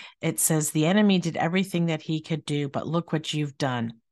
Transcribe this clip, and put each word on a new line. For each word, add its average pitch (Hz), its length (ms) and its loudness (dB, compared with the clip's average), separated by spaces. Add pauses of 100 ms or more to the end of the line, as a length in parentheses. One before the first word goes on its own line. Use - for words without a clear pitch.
(220)
it 160 180 -2
says, 156 320 0
"The 156 140 2
enemy 196 340 6
did 160 180 -2
everything 170 500 0
that 156 140 -2
he 156 200 -4
could 156 240 -6
do, 143 240 -2
but - 180 -4
look 165 240 -2
what 156 220 -2
you've 147 240 -4
done. 123 360 -2 (180)